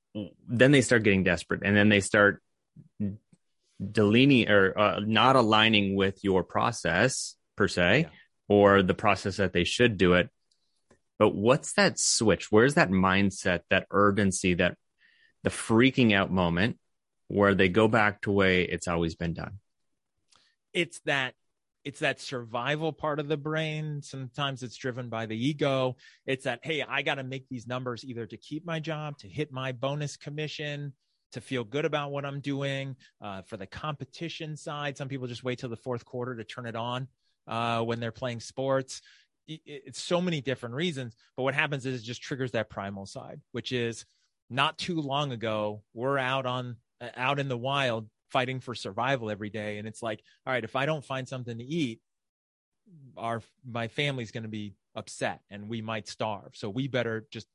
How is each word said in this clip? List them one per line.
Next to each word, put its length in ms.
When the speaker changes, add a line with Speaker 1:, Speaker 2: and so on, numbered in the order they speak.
Speaker 1:
Then 240
they 100
start 220
getting 200
desperate, 420
and 100
then 140
they 100
start 420
delineating 720
or, 300
uh, 220
not 340
aligning 600
with 280
your 200
process 920
per 100
se, 320
Speaker 2:
Yeah. 100
Speaker 1:
or 340
the 240
process 320
that 140
they 140
should 320
do 160
it. 160
But 160
what's 380
that 260
switch? 500
Where's 260
that 140
mindset, 800
that 220
urgency, 640
that 220
the 80
freaking 600
out 180
moment 480
where 280
they 140
go 180
back 340
to 100
way 320
it's 240
always 280
been 180
done? 260
Speaker 2:
It's 320
that, 300
it's 160
that 200
survival 720
part 280
of 80
the 100
brain. 640
Sometimes 600
it's 120
driven 340
by 160
the 120
ego. 580
It's 200
that, 180
"Hey, 180
I 200
gotta 220
make 240
these 200
numbers 360
either 220
to 120
keep 280
my 140
job, 400
to 100
hit 220
my 200
bonus 460
commission, 760
to 100
feel 220
good 220
about 260
what 140
I'm 160
doing," 540
uh, 220
for 140
the 100
competition 880
side. 400
Some 100
people 200
just 160
wait 160
till 100
the 180
fourth 160
quarter 320
to 80
turn 220
it 100
on, 320
uh, 360
when 160
they're 120
playing 300
sports. 600
I-, 40
i-, 340
it's 140
so 260
many 140
different 340
reasons, 400
but 80
what 100
happens 320
is 160
it 100
just 100
triggers 300
that 180
primal 360
side, 340
which 200
is 340
not 280
too 240
long 300
ago, 520
we're 240
out 280
on, 320
uh, 140
out 240
in 100
the 80
wild 520
fighting 320
for 140
survival 540
every 200
day. 280
And 100
it's 140
like, 200
"All 80
right, 100
if 120
I 100
don't 180
find 240
something 300
to 60
eat, 380
our, 240
my 180
family's 440
gonna 160
be 280
upset 540
and 180
we 140
might 260
starve. 480
So 140
we 180
better 420
just 260